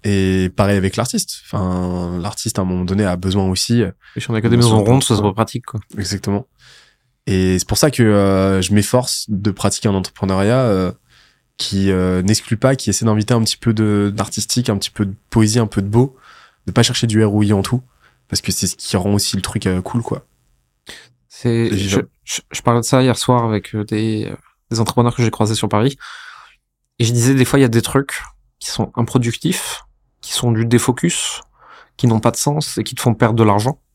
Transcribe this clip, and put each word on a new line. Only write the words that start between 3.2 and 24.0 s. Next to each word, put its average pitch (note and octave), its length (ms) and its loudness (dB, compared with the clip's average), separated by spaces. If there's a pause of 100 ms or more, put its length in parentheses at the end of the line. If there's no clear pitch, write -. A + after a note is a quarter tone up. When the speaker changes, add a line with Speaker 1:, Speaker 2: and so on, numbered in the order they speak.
Speaker 1:
aussi, A2+ 360 0
euh, F#2 80 -2 (240)
Speaker 2:
Et - 40 -6
si - 100 -8
on A#2 40 -2
a A2 80 0
que A2+ 60 0
des A2+ 40 4
Speaker 1:
de A#2+ 60 4
Speaker 2:
maisons A#2 220 6
Speaker 1:
son G2+ 40 2
Speaker 2:
rondes, B2+ 200 4
ce - 60 -4
serait G#2 120 2
Speaker 1:
propre G2+ 140 2
Speaker 2:
pas A2 80 0
pratique, A#2 220 -6
quoi. A2 140 -10 (180)
Speaker 1:
Exactement. G2+ 500 -4 (760)
Et F#2 320 2
c'est F2 100 -4
pour A2 100 -2
ça D#3 120 4
que, B2 140 2
euh, G2 580 4
je F#2 120 0
m'efforce B2 560 0
de G2+ 220 -2
pratiquer - 360 -2
un G2+ 60 2
entrepreneuriat, G2 680 0
euh, F#2+ 300 0 (640)
qui, G2 340 -2
euh, F#2 320 0
n'exclut G#2+ 340 0
pas, C3+ 180 2
qui - 140 -4
essaie A2+ 160 -2
d'inviter G#2+ 300 2
un A2+ 80 2
petit - 140 -2
peu A#2 160 0
de, G#2 400 0
d'artistique, A2 560 -4
un G2+ 80 0
petit - 120 -6
peu - 160 -4
de G2 80 -8 (160)
poésie, A2 300 2
un A2 80 0
peu G#2 140 -4
de G2 60 -4
beau, A#2+ 300 0 (480)
de F#2 60 -6
pas A2+ 120 2
chercher - 240 0
du A2 160 4
R G#2 100 2
O G#2+ 100 2
I G#2 100 2
en G2 80 2
tout, B2 200 -2 (460)
parce - 140 -4
que F#3+ 100 -6
c'est - 160 -4
ce - 80 -6
qui - 220 -4
rend G2+ 160 0
aussi G2+ 220 0
le F#2+ 80 -4
truc, - 240 -4
euh, F2+ 140 0
cool, A#2 200 -4
quoi. - 240 -8 (1040)
Speaker 2:
C'est, - 200 -4
Speaker 1:
Et A#2 200 2
Speaker 2:
je, G#2+ 60 -2
Speaker 1:
vivable. G2 340 -2 (160)
Speaker 2:
je, - 160 -8 (100)
je - 100 -10
parlais A#2+ 200 2
de - 40 -6
ça C3 160 2
hier B2+ 160 2
soir A#2+ 280 0
avec, G#2+ 280 -4
euh, G#2+ 120 -4
des, A2 440 -2